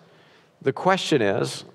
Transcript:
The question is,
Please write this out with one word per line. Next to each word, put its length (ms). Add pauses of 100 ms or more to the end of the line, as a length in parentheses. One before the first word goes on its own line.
(640)
The 100
question 480
is, 440 (100)